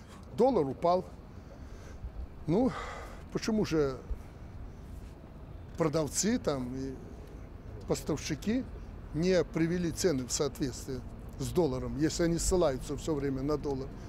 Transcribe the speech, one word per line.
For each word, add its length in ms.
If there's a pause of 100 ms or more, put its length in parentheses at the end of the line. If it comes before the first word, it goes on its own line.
(380)
Доллар 300
упал. 380 (1400)
Ну, 240 (640)
почему 320
же 320 (1800)
продавцы 640
там 380
и 180 (960)
поставщики 760 (500)
не 300
привели 480
цены 360
в 60
соответствие 680 (400)
с 80
долларом, 500
если 260
они 140
ссылаются 580
все 180
время 280
на 140
доллар? 320 (200)